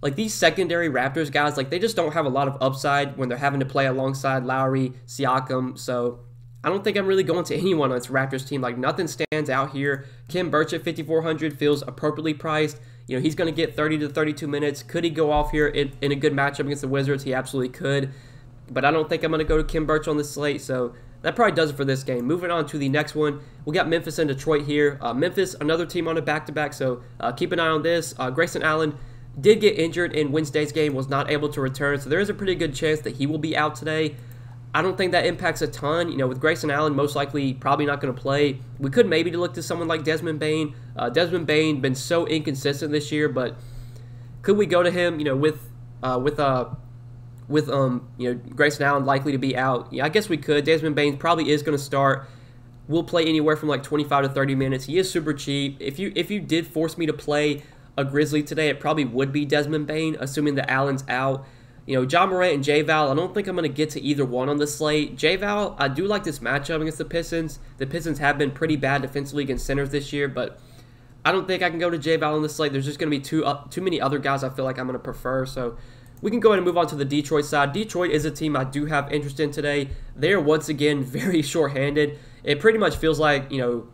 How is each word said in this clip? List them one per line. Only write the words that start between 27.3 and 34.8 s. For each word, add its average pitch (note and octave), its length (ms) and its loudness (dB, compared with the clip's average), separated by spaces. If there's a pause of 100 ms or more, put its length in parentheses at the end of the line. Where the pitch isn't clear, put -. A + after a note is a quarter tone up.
keep E3+ 200 -2
an E3+ 80 0
eye E3 100 2
on D#3 120 2
this. E3 380 0
Uh, C3 100 -2
Grayson D#3+ 320 0
Allen D#3 340 2 (440)
did G#3+ 200 6
get G#3 180 4
injured E3 380 0
in D3+ 160 2
Wednesday's D3+ 400 0
game, D3+ 220 0
was C3 160 -4
not C#3+ 200 0
able D3 200 0
to C#3+ 120 -4
return, C#3 380 0
so C#3 100 -10
there E3 120 2
is G#3 80 0
a G#3 40 0
pretty F#3+ 220 0
good D#3 180 -2
chance D#3 280 0
that B2 160 -6
he C3+ 100 0
will D#3+ 100 0
be D3+ 180 -2
out D3+ 200 0
today. D#3 400 -2 (580)
I D3+ 80 2